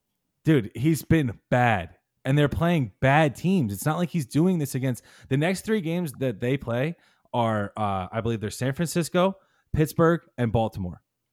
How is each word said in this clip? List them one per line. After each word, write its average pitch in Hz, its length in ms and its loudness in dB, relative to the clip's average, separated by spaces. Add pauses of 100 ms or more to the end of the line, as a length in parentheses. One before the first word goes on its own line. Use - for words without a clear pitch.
(440)
Dude, 131 300 2
he's 151 280 0
been 143 360 0 (120)
bad. 113 460 2 (280)
And 135 120 2
they're 147 120 4
playing 160 520 0
bad 139 340 4
teams. 156 380 0
It's 98 140 -8
not 156 120 0
like 175 120 -2
he's 156 160 -4
doing 175 320 2
this 143 160 -4
against, 127 280 -4 (260)
the 135 80 0
next 175 260 -2
three 220 180 -2
games 165 380 -4
that 123 220 -4
they 127 160 0
play 135 400 -4 (360)
are, 110 440 0
uh, 98 360 -2
I 110 80 -4
believe 113 200 -2
they're 101 100 -6
San 131 240 -4
Francisco, 175 600 0 (360)
Pittsburgh, 160 480 2 (160)
and 117 160 0
Baltimore. 98 500 -2 (300)